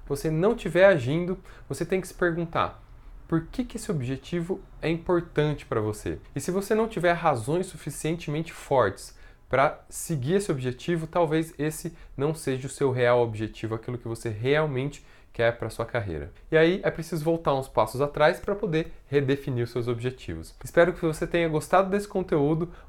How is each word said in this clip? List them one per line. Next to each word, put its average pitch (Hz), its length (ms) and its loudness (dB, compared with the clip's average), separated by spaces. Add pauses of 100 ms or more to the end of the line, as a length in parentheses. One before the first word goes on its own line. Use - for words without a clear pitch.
você 147 240 -2
não 180 240 2
tiver 185 320 6
agindo, 175 520 2 (300)
você 143 160 -4
tem 190 160 0
que - 80 -10
se - 60 -16
perguntar, 165 680 0 (440)
por 165 200 2
que - 160 -4
que 240 140 -8
esse - 140 -6
objetivo 165 680 -4 (200)
é 147 80 -2
importante 165 800 0
pra 113 160 0
você? 101 360 -4 (160)
E 143 60 -4
se 180 100 -2
você 196 240 0
não 220 140 2
tiver 175 240 2
razões 165 540 0
suficientemente 160 880 -6
fortes - 640 2 (300)
pra 135 400 2
seguir 151 460 -2
esse 202 180 0
objetivo, 143 540 -2
talvez 160 520 0
esse 156 380 -6 (180)
não 151 200 0
seja 135 320 -4
o 131 40 -8
seu 139 200 0
real 120 320 4
objetivo, 110 520 -4
aquilo 120 220 -6
que 117 100 -14
você 117 220 -6
realmente 135 720 0 (300)
quer 117 240 2
pra 110 140 -4
sua 117 160 -4
carreira. 87 440 -4 (220)
E 156 60 4
aí 170 260 4
é - 60 2
preciso 160 340 -6
voltar 165 300 2
uns 135 120 -2
passos - 360 0
atrás 151 360 4
pra 202 160 -4
poder 170 380 -2 (140)
redefinir 139 580 0
os 120 60 -4
seus 120 180 -2
objetivos. 117 760 -6
Espero 175 300 4
que 170 80 -12
você 160 260 -2
tenha 170 220 0
gostado 180 400 2
desse 202 180 0
conteúdo, 170 640 0 (180)